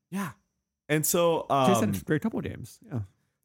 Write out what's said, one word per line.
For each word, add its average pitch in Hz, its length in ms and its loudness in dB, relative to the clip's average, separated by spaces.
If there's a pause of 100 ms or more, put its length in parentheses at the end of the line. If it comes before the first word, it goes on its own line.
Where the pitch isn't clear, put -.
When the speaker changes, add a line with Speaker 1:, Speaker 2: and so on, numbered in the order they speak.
(100)
Speaker 1:
Yeah. 180 200 -6 (580)
And 151 180 2
so, 170 420 2
Speaker 2:
Chase 127 320 4
had 107 100 2
Speaker 1:
um, 101 40 0
Speaker 2:
a 92 100 -8
great 156 160 0
couple - 200 -4
of 151 40 -6
games. - 400 -10
Yeah. 156 160 -8 (440)